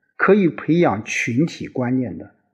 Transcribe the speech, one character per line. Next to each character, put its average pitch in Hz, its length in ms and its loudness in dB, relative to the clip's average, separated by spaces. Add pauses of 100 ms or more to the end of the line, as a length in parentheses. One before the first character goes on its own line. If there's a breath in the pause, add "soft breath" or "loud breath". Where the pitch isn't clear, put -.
(160)
可 - 180 4
以 202 140 4
培 151 300 0
养 117 260 2
群 127 420 -2
体 - 220 -8
观 127 300 -2
念 110 200 -4
的， - 180 -18 (180)